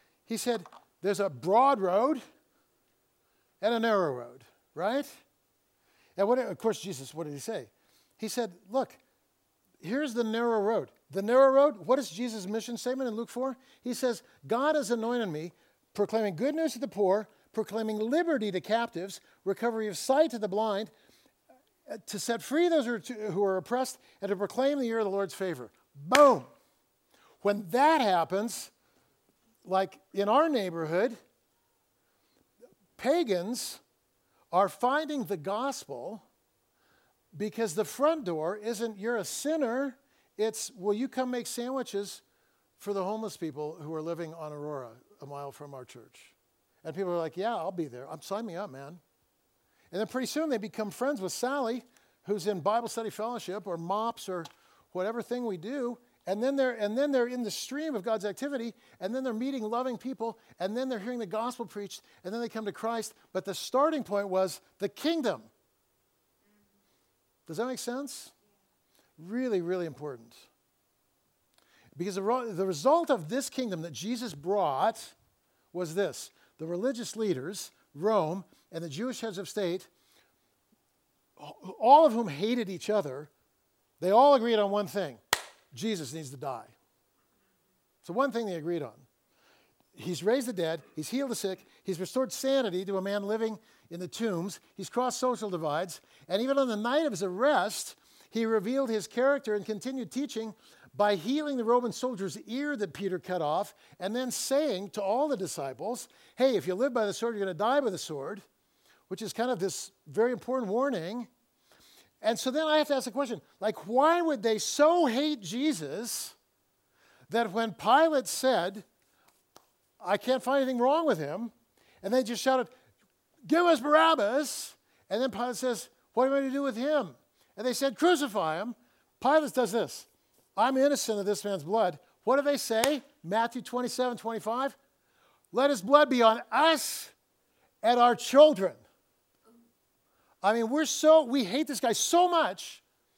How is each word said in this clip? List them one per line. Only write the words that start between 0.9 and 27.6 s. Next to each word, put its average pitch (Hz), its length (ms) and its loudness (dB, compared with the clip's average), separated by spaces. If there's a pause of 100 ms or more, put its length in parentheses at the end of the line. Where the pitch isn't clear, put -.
"There's 190 200 0
a 196 100 0
broad 208 500 4
road 214 400 2 (1400)
and 220 100 2
a 233 80 0
narrow 202 320 2
road," 123 320 -12 (300)
right? 226 320 -2 (1120)
And 196 120 2
what, 247 100 4
of 208 200 -4
course, 220 200 0
Jesus, 139 360 -10
what 160 100 -8
did 147 80 -8
he 143 60 -10
say? 147 300 -8 (500)
He 220 100 -6
said, 214 240 -4 (160)
"Look, 254 260 -2 (880)
here's 254 320 -4
the 233 120 0
narrow 226 360 0
road." 202 300 0 (200)
The 190 120 -4
narrow 262 280 8
road, 269 360 6
what 254 120 4
is 226 120 -4
Jesus' 220 360 -6
mission 220 300 -4
statement 262 320 -4
in 220 60 -6
Luke 233 160 -8
four? 254 260 -4 (260)
He 247 120 -4
says, 247 280 -2 (240)
"God 254 280 2
has 233 160 0
anointed 233 380 2
me, 160 240 -6 (420)
proclaiming 208 420 2
good 269 180 0
news 320 200 0
to 240 40 -12
the 220 100 -4
poor, 196 400 2 (240)
proclaiming 220 460 -4
liberty 247 520 0
to 180 100 -2
captives, 202 600 -4 (240)
recovery 220 440 -2
of 180 80 -6
sight 285 340 4
to 240 80 -6
the 202 100 -2
blind, 208 420 -2 (1000)
uh, 220 160 -10
to 208 120 -8
set 226 240 -4
free 339 260 2
those 302 180 4
who 240 80 -2
are, 220 40 -4
to, 247 160 -10 (160)
who 190 140 0
are 190 120 2
oppressed, 247 420 -2 (220)
and 196 80 -6
to 196 80 0
proclaim 262 420 0
the 254 80 0
year 226 120 -2
of 220 60 0
the 196 60 0
Lord's 196 240 -2
favor." 151 360 -6 (240)
Boom. 196 500 8 (960)
When 202 300 0